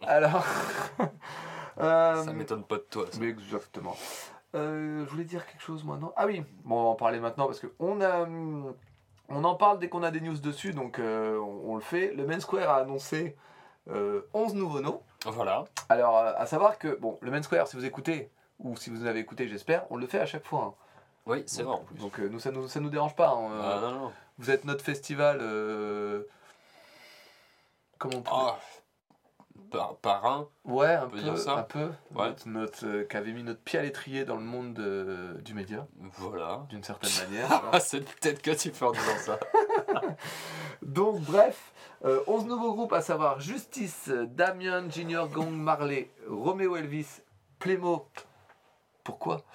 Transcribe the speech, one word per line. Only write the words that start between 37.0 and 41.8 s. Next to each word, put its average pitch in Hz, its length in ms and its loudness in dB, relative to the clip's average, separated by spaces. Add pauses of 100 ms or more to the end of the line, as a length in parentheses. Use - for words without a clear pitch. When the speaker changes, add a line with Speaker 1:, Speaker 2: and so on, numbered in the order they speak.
Speaker 2:
<laughs> 92 180 -2
Speaker 1:
manière, 110 180 -4 (160)
voilà. 117 160 6
Speaker 2:
C'est - 220 -2
peut-être 147 400 -2
que 151 100 0
tu 151 200 0
fais 135 140 0
en 120 60 6
disant 110 280 0
ça. 107 200 -2 (680)
Speaker 1:
<laughs> 165 100 -4 (640)
Donc, 180 400 2
bref, 196 520 6 (320)